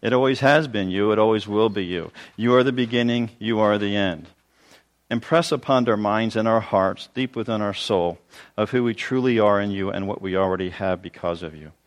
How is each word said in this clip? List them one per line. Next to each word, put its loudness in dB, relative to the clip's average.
It 0
always 2
has 4
been -4
you. 2
It 2
always 2
will 2
be -4
you. -6
You 2
are 6
the 2
beginning. -2
You -2
are 4
the -2
end. -2
Impress 0
upon 2
our 2
minds 0
and 0
our 4
hearts, 0
deep -6
within -4
our -4
soul, -2
of -2
who 2
we 0
truly 0
are 4
in -2
you -4
and -6
what -6
we -4
already 0
have -4
because -8
of -12
you. -20